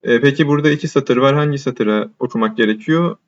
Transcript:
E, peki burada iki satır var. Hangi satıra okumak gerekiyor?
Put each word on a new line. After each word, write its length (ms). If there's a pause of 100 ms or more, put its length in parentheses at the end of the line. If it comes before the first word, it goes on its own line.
E, 180
peki 260
burada 240
iki 180
satır 280
var. 180
Hangi 240
satıra 600
okumak 380
gerekiyor? 600 (120)